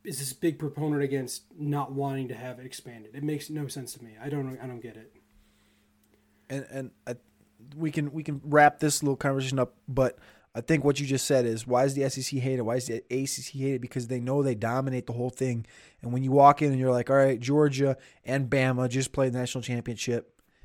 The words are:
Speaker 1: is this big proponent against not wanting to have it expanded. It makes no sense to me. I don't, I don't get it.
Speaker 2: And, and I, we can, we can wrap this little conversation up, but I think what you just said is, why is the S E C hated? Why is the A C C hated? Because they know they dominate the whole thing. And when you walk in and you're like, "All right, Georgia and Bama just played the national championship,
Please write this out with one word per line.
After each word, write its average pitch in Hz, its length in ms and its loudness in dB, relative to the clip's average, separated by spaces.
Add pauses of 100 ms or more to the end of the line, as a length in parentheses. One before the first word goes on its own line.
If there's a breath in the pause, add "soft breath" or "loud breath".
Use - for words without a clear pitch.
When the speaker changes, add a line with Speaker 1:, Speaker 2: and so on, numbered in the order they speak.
Speaker 1:
is 160 160 -8
this 135 140 -6
big 160 260 -2
proponent 147 420 -2
against 131 420 -4 (140)
not 143 340 -2
wanting 135 360 -4
to 123 80 -10
have 123 240 -12
it 127 60 -16
expanded. 117 500 -16
It 139 80 -10
makes 151 260 -4
no 151 180 -6
sense 127 260 -12
to 120 100 -20
me. 113 180 -20
I 131 60 -10
don't, 135 340 -6
I 127 60 -10
don't 123 140 -12
get 110 160 -14
it. - 180 -20 (1300)
Speaker 2:
And, 135 200 -8
and 131 220 -10 (160)
I, 123 80 -6 (640)
we 160 120 -2
can, 147 220 -4
we 151 120 -8
can 143 200 -6
wrap 147 360 6
this 151 220 2
little 139 140 2
conversation 135 440 0
up, 123 160 0 (120)
but 131 300 0 (360 soft breath)
I 117 60 -8
think 143 240 2
what 139 160 4
you 143 60 -4
just 135 220 0
said 131 180 4
is, 113 200 -2
why 123 200 4
is 139 80 0
the 139 100 0
S 135 140 -2
E 135 40 -6
C 135 180 -4
hated? 131 240 0
Why 110 120 0
is 123 120 -4
the 117 220 -4
A 135 160 -2
C 135 160 -6
C - 180 -10
hated? 135 200 0
Because 123 300 -6
they 127 100 -4
know 131 240 0
they 135 100 2
dominate 123 540 -2
the 117 60 -6
whole 120 160 -4
thing. 120 360 -2 (360 soft breath)
And 117 100 -6
when 127 120 -2
you 131 100 0
walk 143 280 10
in 147 100 4
and 131 60 2
you're 131 140 2
like, 123 180 2
"All 135 60 4
right, 135 240 4
Georgia 139 560 2 (300 soft breath)
and 131 240 -2
Bama 127 400 2
just 127 240 -2
played 135 180 2
the 123 80 -2
national 123 220 -4
championship, 120 800 -4 (240)